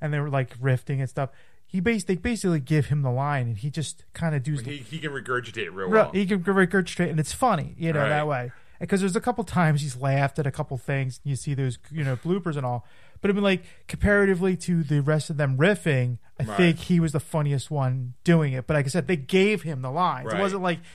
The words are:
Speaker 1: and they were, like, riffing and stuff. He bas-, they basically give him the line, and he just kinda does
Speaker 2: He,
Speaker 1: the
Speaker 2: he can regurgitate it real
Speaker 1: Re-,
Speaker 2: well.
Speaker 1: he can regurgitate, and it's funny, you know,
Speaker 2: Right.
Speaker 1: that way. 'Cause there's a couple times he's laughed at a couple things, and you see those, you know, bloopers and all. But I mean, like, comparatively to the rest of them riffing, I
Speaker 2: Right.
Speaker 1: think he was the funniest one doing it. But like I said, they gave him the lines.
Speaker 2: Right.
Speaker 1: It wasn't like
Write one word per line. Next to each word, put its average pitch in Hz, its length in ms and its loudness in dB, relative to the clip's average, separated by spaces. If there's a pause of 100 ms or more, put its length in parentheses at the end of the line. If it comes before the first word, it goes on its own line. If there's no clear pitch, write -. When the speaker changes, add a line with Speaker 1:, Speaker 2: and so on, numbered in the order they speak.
Speaker 1:
and 151 120 -2
they 147 60 0
were, 147 100 -2
like, 131 300 -2
riffing 131 400 0
and 135 100 -4
stuff. 139 200 -4 (360)
He 185 140 -4
bas-, 208 240 0
they 190 140 0
basically 180 420 0
give 147 280 2
him 147 140 0
the 131 100 0
line, 135 360 -2
and 113 100 -4
he 139 120 -6
just - 340 -8 (100)
kinda 156 280 0
does 147 180 -2
Speaker 2:
He, 117 60 -8
Speaker 1:
the 143 120 -8
Speaker 2:
he 139 220 -12
can 151 120 -6
regurgitate 123 560 -4
it - 40 -8
real 95 160 -4
Speaker 1:
Re-, 190 140 2
Speaker 2:
well. - 100 2
Speaker 1:
he 190 140 2
can 180 180 0
regurgitate, 185 680 2
and 156 80 0
it's 156 140 0
funny, 208 460 0
you 165 160 -2
know, 151 80 2
Speaker 2:
Right. 107 80 2
Speaker 1:
that 151 180 0
way. 123 240 -4 (380)
'Cause 196 100 2
there's 185 160 0
a 220 60 2
couple 240 240 -2
times 156 360 2
he's 139 140 -6
laughed 139 420 0
at 151 80 -2
a 139 60 0
couple 139 260 -6
things, 135 460 -4
and 143 60 -6
you 135 80 -2
see - 160 -4
those, 131 240 -2 (120)
you 151 140 -6
know, 131 140 0
bloopers 170 400 -2
and 135 80 -4
all. 123 200 -4 (360)
But 196 80 2
I 202 60 2
mean, 202 80 0
like, 190 200 2 (240)
comparatively 196 680 2
to 170 260 0
the 143 180 2
rest 151 280 0
of 151 80 -4
them 139 200 2
riffing, 135 600 2 (220)
I 135 40 -2
Speaker 2:
Right. 107 140 -2
Speaker 1:
think 175 220 4
he 175 200 2
was 165 140 2
the 151 60 0
funniest 143 520 -2
one 127 520 -2
doing 160 280 4
it. 127 160 -6
But 160 60 0
like 147 120 2
I 139 40 -2
said, 170 180 -2
they 185 80 2
gave 185 460 2
him 147 220 -6
the 131 80 -6
lines. 151 340 -2
Speaker 2:
Right. 202 140 -2
Speaker 1:
It - 20 0
wasn't 196 220 -2
like 175 160 -2 (160)